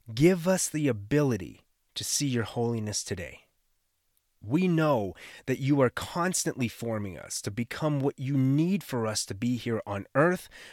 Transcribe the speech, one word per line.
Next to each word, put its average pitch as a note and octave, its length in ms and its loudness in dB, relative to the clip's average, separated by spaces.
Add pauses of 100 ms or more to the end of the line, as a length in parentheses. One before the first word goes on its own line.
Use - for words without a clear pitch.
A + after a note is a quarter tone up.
(140)
give E3 340 4
us F#3 220 2
the D3+ 180 0
ability G#2+ 760 0 (340)
to - 80 -8
see - 240 0
your A#2+ 160 0
holiness A2+ 600 -2
today. F2+ 380 -8 (1040)
We E3 220 2
know D3+ 480 2 (320)
that C3 120 -2
you C#3 220 4
are B2 80 6
constantly E3+ 760 -2
forming G#2 500 -6
us - 240 -10
to - 80 -4
become C#3 500 -2
what C3+ 200 0
you C#3 180 -2
need D3+ 460 4
for A2+ 240 -2
us G#2+ 180 -2
to - 80 -6
be A#2+ 240 -2
here A2+ 300 -2
on G2+ 260 -4
earth, F3 340 2 (260)